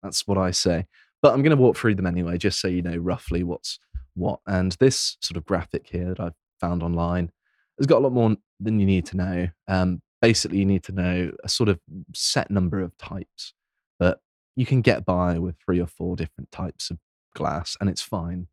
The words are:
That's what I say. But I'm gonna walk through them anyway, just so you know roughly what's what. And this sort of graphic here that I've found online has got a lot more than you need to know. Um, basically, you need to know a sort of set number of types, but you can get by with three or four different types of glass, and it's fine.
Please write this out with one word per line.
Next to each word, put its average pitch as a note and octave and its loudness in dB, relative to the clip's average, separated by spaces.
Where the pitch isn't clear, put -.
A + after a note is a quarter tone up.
That's F#2 -6
what G2 2
I F#2 2
say. F2 0
But C#3 6
I'm C3+ 2
gonna D3+ 6
walk B2+ 6
through A2 2
them F#2+ -2
anyway, F2 -2
just F#2 -2
so G2 -2
you F2+ 0
know E2+ -4
roughly F2 -4
what's - -8
what. F2+ -4
And F#2 0
this - 2
sort - -8
of D#2+ -6
graphic - -4
here F2 -4
that F#2 -6
I've E2+ -6
found F2 -2
online E2+ -2
has C#3 0
got C#3+ 6
a C3 2
lot C3 2
more A2+ 2
than A2 0
you G2+ 4
need F#2 4
to - -8
know. F2+ -2
Um, F#2 0
basically, G#2+ 2
you G2 4
need F#2+ 2
to - -12
know F2+ -2
a - -10
sort A2+ 2
of F#2+ 0
set - -2
number F#2+ 0
of F2 -6
types, - -14
but F2+ 2
you B2+ 0
can C3 2
get G#2+ 2
by F2+ 2
with E2+ -4
three F2+ 0
or E2+ -2
four F2 -6
different D2+ -10
types - -10
of E2+ -10
glass, D2 -4
and G2+ 0
it's - -6
fine. F2+ -8